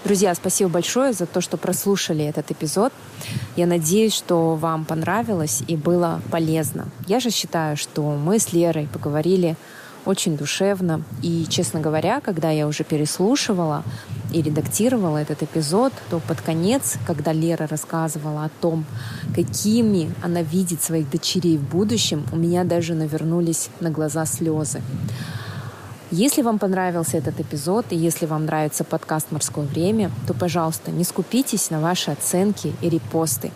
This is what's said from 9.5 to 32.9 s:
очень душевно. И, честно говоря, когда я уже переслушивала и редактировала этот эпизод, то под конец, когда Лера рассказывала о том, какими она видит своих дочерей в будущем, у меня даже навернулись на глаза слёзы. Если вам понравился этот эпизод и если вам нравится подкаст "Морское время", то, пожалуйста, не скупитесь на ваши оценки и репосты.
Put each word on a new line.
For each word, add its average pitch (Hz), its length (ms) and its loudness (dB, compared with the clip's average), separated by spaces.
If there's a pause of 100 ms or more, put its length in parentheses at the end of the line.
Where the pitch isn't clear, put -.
очень 190 300 0
душевно. 170 680 0 (180)
И, 165 260 0
честно 175 320 0
говоря, 160 400 2
когда 165 320 0
я 151 160 2
уже 151 160 -2
переслушивала 165 1000 2 (500)
и 165 80 2
редактировала 160 760 2
этот 147 220 -2
эпизод, 160 520 2 (160)
то 170 100 0
под - 220 -4
конец, 175 560 0 (100)
когда 160 240 0
Лера 160 360 2
рассказывала 151 760 -4
о 156 60 -2 (100)
том, 160 240 2 (500)
какими 202 800 2 (100)
она 175 200 0
видит 170 400 0
своих 160 280 0
дочерей 170 480 2
в 139 120 -2
будущем, 180 640 0
у - 20 -2
меня 170 300 2
даже 170 280 2
навернулись 160 760 0 (100)
на 170 100 0
глаза 156 360 0
слёзы. 156 560 -2 (1300)
Если 262 280 4
вам 220 160 2
понравился 180 580 0
этот 151 220 -2
эпизод 175 500 -2
и 180 60 -2
если 165 320 0
вам 156 180 0
нравится 156 380 0
подкаст 160 480 -2
"Морское 151 340 -2
время", 180 460 2 (160)
то, - 80 0
пожалуйста, 165 560 0
не 160 140 0
скупитесь 220 680 0
на 160 80 0
ваши 170 320 0
оценки 185 720 0
и 180 80 2
репосты. 160 680 0